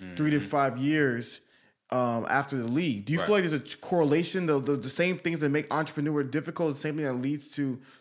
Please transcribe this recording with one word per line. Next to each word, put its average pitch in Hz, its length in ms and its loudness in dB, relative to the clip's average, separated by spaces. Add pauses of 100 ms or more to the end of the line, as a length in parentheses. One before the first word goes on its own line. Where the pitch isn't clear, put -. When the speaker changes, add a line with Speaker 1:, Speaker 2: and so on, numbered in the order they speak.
(160)
Speaker 1:
three 151 140 2
to 151 80 4
Speaker 2:
Mm-hmm. 139 80 0
Speaker 1:
five 139 320 2
years, 135 640 0 (480)
um, 120 400 0
after 139 280 2
the 117 140 -2
league. 131 340 0
Do 131 80 0
you 165 60 2
feel 202 160 4
Speaker 2:
Right. 190 80 4
Speaker 1:
like 170 80 2
there's 139 220 -4
a - 40 -14
correlation, 170 680 2
the, 147 160 4
the, 143 140 0
the 123 120 -6
same 175 300 0
things 170 220 -2
that 147 100 2
make 147 240 0
entrepreneur 151 500 0
difficult, 135 500 -2
the 135 60 -8
same 156 160 -4
thing 156 100 -4
that 131 100 -2
leads 139 400 -4
to 135 260 -4 (200)